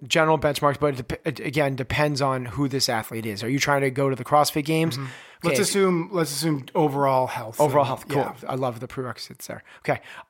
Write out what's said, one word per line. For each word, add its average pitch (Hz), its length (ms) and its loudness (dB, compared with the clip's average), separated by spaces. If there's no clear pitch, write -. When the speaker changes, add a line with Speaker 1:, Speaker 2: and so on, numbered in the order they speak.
Speaker 1:
general 156 320 4
benchmarks, 143 400 2
but 143 220 0
it 123 80 -10
dep-, - 180 -6
it, 143 140 -4
again, 135 380 -2
depends 135 440 0
on 131 240 0
who 135 220 -2
this 135 220 0
athlete 113 360 -4
is. 104 160 -6
Are 117 80 -2
you 139 100 2
trying 143 220 2
to 139 80 2
go 135 200 0
to 131 80 -2
the 120 80 -10
CrossFit 151 400 2
Games? 160 320 0
Speaker 2:
Mm-hmm. 135 100 -8
Let's 156 160 2
Speaker 1:
Okay. 208 40 2
Speaker 2:
assume, 185 480 2
let's 165 200 0
assume 143 420 -2
overall 135 540 4
health. 120 340 -6
Speaker 1:
Overall 143 220 6
Speaker 2:
And, 123 40 2
Speaker 1:
health, 127 200 -6
cool. 143 140 0
Speaker 2:
yeah. - 280 -6
Speaker 1:
I 131 60 -4
love 123 240 -4
the 123 80 -10
prerequisites - 580 -10
there. - 180 -12
Okay, 131 180 -2